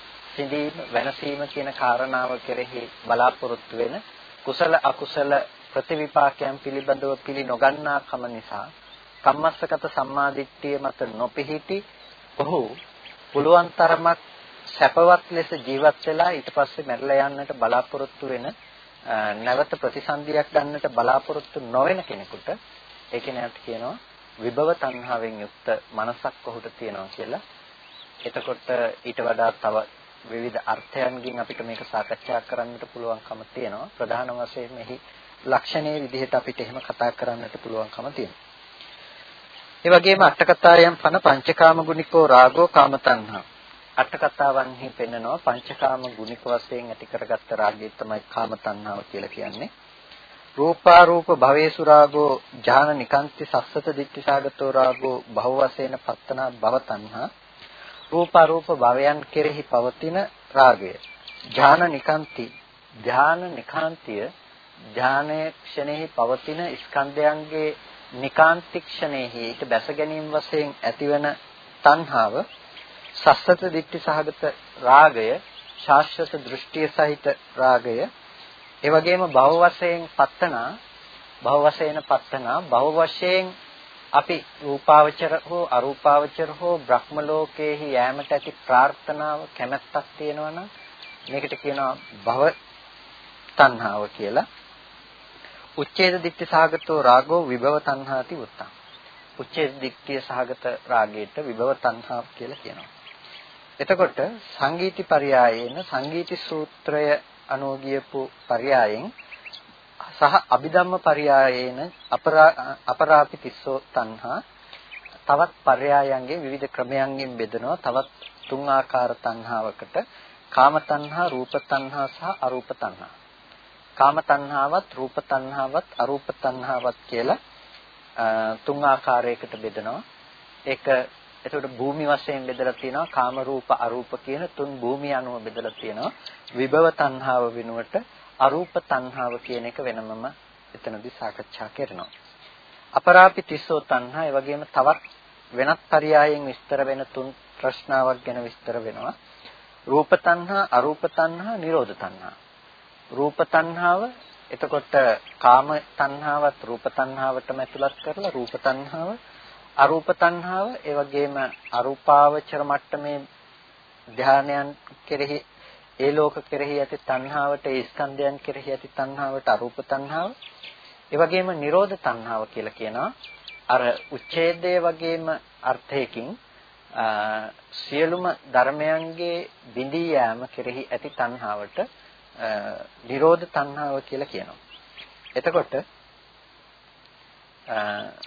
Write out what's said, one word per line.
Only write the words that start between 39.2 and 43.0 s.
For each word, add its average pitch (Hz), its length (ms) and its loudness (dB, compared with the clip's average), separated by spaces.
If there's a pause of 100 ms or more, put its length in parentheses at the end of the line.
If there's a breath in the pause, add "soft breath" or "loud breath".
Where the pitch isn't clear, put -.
ඒ 165 40 4
වගේම 185 320 8
අට 175 200 6
කතායන් 170 560 8
පන 160 200 0
පංචකාම 165 640 6
ගුණිකෝ 160 460 4
රාගෝ 131 420 10
කාම 143 300 6
තණ්හා. 110 460 0 (500)